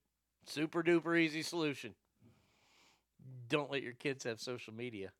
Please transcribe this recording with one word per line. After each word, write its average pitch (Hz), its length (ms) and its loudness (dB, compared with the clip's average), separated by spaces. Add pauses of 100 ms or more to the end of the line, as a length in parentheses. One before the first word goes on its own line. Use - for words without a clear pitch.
(460)
Super 160 360 0
duper 165 360 6
easy 160 240 4
solution. 147 520 -2 (1500)
Don't 143 220 2
let 139 120 2
your 123 100 -6
kids 135 320 -4
have 113 160 -2
social 120 340 -6
media. 110 460 -8